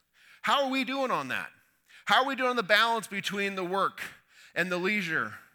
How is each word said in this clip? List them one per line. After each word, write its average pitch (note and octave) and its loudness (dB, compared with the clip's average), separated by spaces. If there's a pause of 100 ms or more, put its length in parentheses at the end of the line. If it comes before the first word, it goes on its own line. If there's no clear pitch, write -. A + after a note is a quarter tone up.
(420)
How B3+ 2
are C4+ 0
we C4 0
doing C4 -2
on D3 -2
that? G#2 -4 (560)
How G#3+ 6
are C4 2
we C4+ -2
doing B3 0
on B3 -2
the A#3+ 0
balance A3 4
between G3+ -4
the F#3+ -4
work F3+ -2 (540)
and F3+ 0
the F3+ 0
leisure E3+ 0 (220)